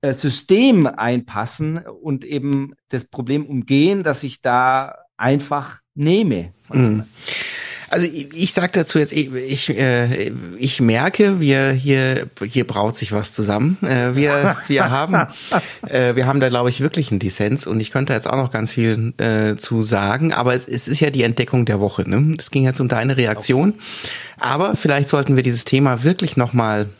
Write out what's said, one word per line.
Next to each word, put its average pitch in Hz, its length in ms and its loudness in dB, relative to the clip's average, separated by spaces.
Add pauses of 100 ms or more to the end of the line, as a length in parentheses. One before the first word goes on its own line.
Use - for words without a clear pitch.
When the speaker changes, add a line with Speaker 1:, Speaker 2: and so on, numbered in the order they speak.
Speaker 1:
äh, 135 80 0
System 190 720 4
einpassen 123 920 -4
und 139 460 -8
eben 139 500 -4 (140)
das 127 180 -8
Problem 139 400 -4
umgehen, 143 560 0
das 151 200 -2
ich 135 180 -10
da 131 560 0 (200)
einfach 139 640 -2 (140)
nehme. 147 580 0 (200)
Speaker 2:
Mhm. 107 320 2 (840)
Also 175 180 0
ich, 147 280 -8
ich 170 180 0
sag 180 200 0
dazu 170 260 0
jetzt, 147 140 0
ich, 139 200 -2
ich, 131 380 -4
äh, 120 640 0 (260)
ich 131 220 -2
merke, 160 600 2
wir 135 300 4
hier, 135 580 0 (160)
hier 120 220 0
braut 107 300 0
sich 104 160 -6
was 104 200 -2
zusammen. 110 500 0
Äh, 127 340 0
wir, 143 460 2
Speaker 1:
<laughs> - 40 -16
Speaker 2:
wir 127 240 2
haben, 151 240 0 (760)
äh, 123 280 2
wir 127 100 2
haben 135 140 2
da, 131 80 4
glaub 120 200 2
ich, 123 120 -2
wirklich 139 300 -2
einen 101 100 0
Dissens 104 460 -2
und 110 140 -2
ich 107 120 -6
könnte 139 200 0
jetzt 110 160 -2
auch - 80 0
noch 131 140 0
ganz 113 220 -4
viel, 113 460 0
äh, 107 380 0
zu 113 260 -2
sagen, 110 500 0
aber 123 220 0
es, 123 120 -4
es - 220 -4
ist 147 120 0
ja 151 100 2
die 135 120 0
Entdeckung 117 420 0
der 104 160 0
Woche, - 280 -2
ne? 147 300 2
Es - 120 -6
ging 135 140 2
jetzt 131 160 0
um 127 80 0
deine 120 280 0
Reaktion, 127 540 2
Speaker 1:
Okay. 214 100 -6 (600)
Speaker 2:
aber 165 360 0
vielleicht 143 320 2
sollten 139 280 2
wir 127 80 2
dieses 120 200 0
Thema 131 380 2
wirklich 170 340 0
noch 120 160 0
mal 107 360 2 (120)